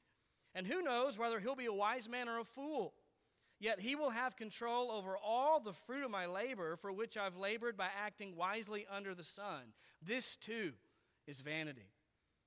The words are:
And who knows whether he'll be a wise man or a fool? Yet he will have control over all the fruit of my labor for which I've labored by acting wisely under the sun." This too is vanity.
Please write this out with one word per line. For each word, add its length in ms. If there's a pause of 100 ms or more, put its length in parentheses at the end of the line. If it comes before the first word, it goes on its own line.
(560)
And 100
who 160
knows 360
whether 200
he'll 160
be 120
a 60
wise 360
man 200
or 120
a 40
fool? 500 (680)
Yet 180
he 160
will 160
have 240
control 560
over 260
all 440
the 120
fruit 320
of 60
my 160
labor 480
for 180
which 240
I've 200
labored 400
by 200
acting 380
wisely 560
under 240
the 80
sun." 500 (300)
This 320
too 380 (560)
is 140
vanity. 500 (540)